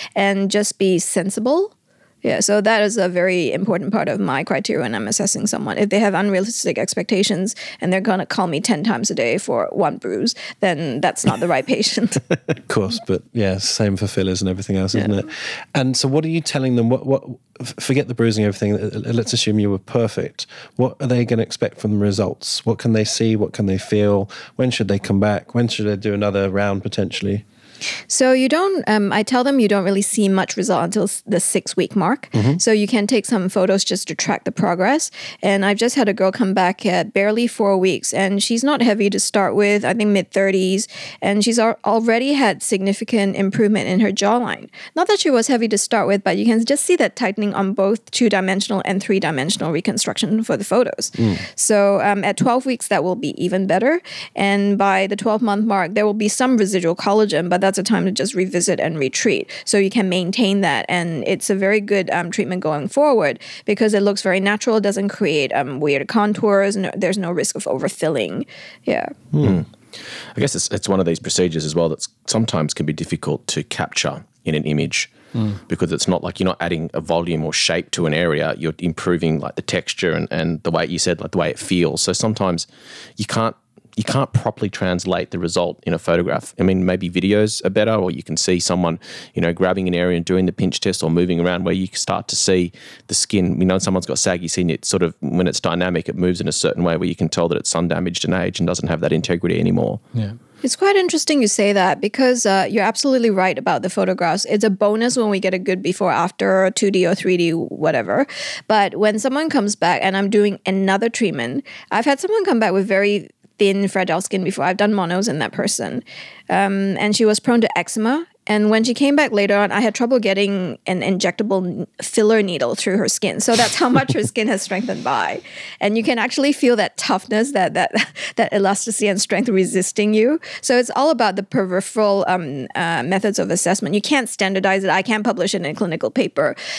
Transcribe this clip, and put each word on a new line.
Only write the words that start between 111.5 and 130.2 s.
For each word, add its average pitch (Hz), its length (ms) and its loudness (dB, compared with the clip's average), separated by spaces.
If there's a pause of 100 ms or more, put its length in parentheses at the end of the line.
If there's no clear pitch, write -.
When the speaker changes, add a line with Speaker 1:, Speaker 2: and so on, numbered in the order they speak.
Speaker 1:
I've 226 160 0
had 277 140 2
someone 415 260 0
come 269 140 2
back 202 140 2
with 196 140 2
very 202 400 0 (300)
thin, 196 300 2
fragile 185 340 0
skin 190 220 -4
before. 180 220 -2
I've 180 120 0
done 208 160 2
monos 185 340 0
in 151 120 -2
that 120 120 -2
person. - 520 -4 (440)
Um, 196 520 0
and 208 160 0
she 226 100 2
was 214 140 2
prone 240 220 4
to - 160 0
eczema. 233 500 -2 (200)
And 214 240 2
when 220 120 4
she 233 120 0
came 285 200 2
back 294 160 2
later 202 240 2
on, 202 160 2
I 208 100 0
had 220 120 2
trouble 247 260 2
getting 196 680 0
an 185 140 0
injectable 190 640 0
n-, 175 220 -6 (140)
filler 220 400 4
needle 151 320 -2
through 196 240 -2
her 208 100 0
skin. - 320 -2
So 226 160 2
that's 226 200 2
how 320 120 2
much 262 260 2
her 214 100 0
skin 214 240 -2
has 196 160 0
strengthened 208 400 -4
by. 104 380 -2 (380)
And 208 160 0
you 226 80 0
can 240 140 0
actually 269 340 0
feel 247 260 4
that - 200 -2
toughness, 220 540 0
that, 185 240 0
that, 175 160 0 (300)
<laughs> - 160 -10
that 226 140 2
elasticity 202 560 0
and 202 140 0
strength 208 260 0
resisting 202 680 2
you. 247 240 4 (220)